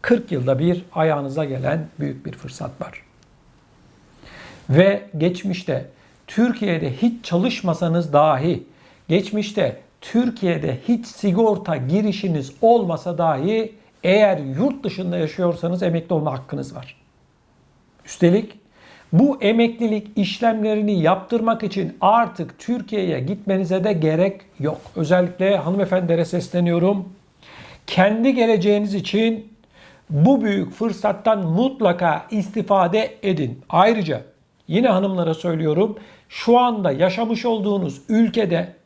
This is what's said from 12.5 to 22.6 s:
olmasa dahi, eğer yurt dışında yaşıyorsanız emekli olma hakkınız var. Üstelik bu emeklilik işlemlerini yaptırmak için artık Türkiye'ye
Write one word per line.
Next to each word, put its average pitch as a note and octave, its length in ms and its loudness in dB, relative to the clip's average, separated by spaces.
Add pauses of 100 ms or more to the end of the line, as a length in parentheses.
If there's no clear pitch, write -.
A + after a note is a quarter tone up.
olmasa F3+ 560 2
dahi, E3+ 560 0 (300)
eğer G3 340 4
yurt D3 460 -2
dışında F3+ 340 -4
yaşıyorsanız F3 680 -2
emekli E3+ 300 -2
olma D3+ 180 0
hakkınız C3+ 440 -10
var. - 220 -18 (1080)
Üstelik G3 540 0 (540)
bu C4+ 280 4
emeklilik A3+ 720 0
işlemlerini G#3+ 880 0
yaptırmak A3 600 0
için F3 380 -4
artık G3+ 580 0
Türkiye'ye F#3+ 600 -4